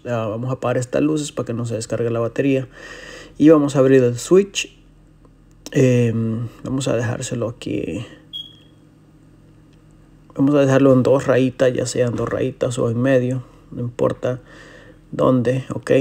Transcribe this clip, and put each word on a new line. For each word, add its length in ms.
Ah, 220
vamos 220
a 40
apagar 220
estas 260
luces 300
para 140
que 80
no 120
se 80
descargue 360
la 100
batería 480
y 100
vamos 280
a 40
abrir 220
el 160
switch. 580
Em, 760
vamos 240
a 80
dejárselo 520
aquí. 560
Vamos 180
a 60
dejarlo 320
en 100
dos 240
rayitas, 460
ya 140
sean 280
dos 140
rayitas 500
o 120
en 100
medio, 440
no 100
importa 600
dónde, 600
ok. 180